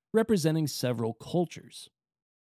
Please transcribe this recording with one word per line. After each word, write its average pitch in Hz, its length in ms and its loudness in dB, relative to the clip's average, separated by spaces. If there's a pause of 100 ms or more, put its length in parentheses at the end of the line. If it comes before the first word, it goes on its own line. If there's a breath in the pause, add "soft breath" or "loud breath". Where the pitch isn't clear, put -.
(140)
representing 160 540 2
several 117 460 -2
cultures. - 760 -6 (520)